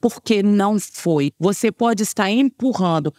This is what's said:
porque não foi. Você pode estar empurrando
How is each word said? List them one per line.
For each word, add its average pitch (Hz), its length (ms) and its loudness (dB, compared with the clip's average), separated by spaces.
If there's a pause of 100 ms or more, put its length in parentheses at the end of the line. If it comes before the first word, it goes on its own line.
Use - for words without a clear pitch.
porque 220 420 0
não 202 360 2
foi. 147 600 -2
Você 202 320 0
pode 226 320 0
estar 196 280 -2
empurrando 185 880 0